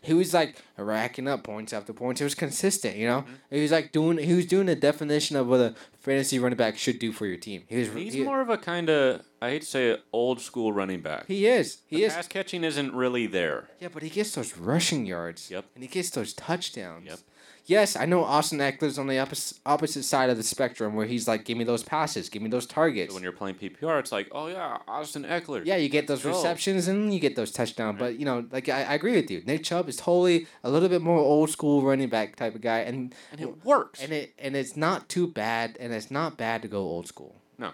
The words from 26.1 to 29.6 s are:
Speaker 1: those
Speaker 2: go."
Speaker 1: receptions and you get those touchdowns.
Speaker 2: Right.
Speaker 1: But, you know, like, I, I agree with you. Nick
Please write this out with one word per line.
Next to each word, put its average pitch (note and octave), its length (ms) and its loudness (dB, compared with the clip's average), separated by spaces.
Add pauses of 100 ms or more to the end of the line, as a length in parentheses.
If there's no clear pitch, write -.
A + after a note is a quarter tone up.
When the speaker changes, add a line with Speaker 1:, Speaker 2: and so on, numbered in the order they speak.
Speaker 1:
those E3 100 0
Speaker 2:
go." F#3 40 0
Speaker 1:
receptions E3+ 500 0
and G#3 260 2
you F#3 60 0
get C#3+ 160 2
those A2+ 160 -2
touchdowns. A2+ 500 -2
Speaker 2:
Right. B2 120 -2
Speaker 1:
But, A#2 60 -10
you D3 60 -2
know, A#2+ 260 -2
like, C3 160 -4
I, C3+ 160 0
I C#3+ 120 0
agree G#3 200 0
with D#3+ 140 4
you. F2+ 160 -6
Nick D#3 180 -2